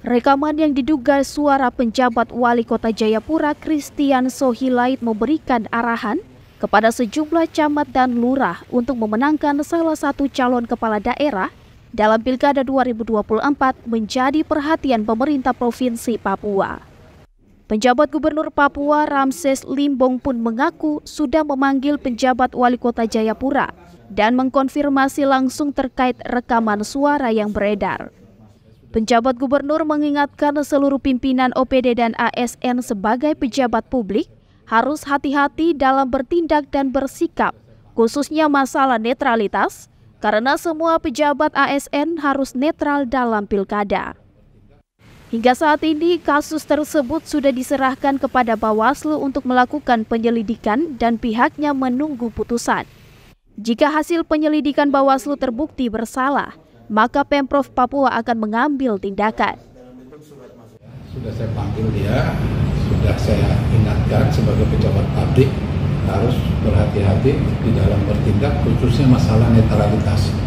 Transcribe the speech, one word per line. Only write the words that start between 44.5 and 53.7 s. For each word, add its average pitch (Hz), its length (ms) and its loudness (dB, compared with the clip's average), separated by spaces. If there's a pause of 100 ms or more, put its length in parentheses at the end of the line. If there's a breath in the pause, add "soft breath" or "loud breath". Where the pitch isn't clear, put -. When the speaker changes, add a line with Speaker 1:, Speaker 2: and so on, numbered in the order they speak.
Speaker 1:
Hingga 240 240 2
saat 302 320 2
ini, 320 320 0
kasus 294 480 -2
tersebut 294 560 -2
sudah 285 240 0
diserahkan 269 720 -2
kepada 233 400 -2
Bawaslu 240 560 0
untuk 269 320 -4
melakukan 247 560 0
penyelidikan 233 960 -2
dan 233 160 0
pihaknya 247 560 -2
menunggu 262 560 -4
putusan. 233 560 -4 (720)
Jika 226 320 0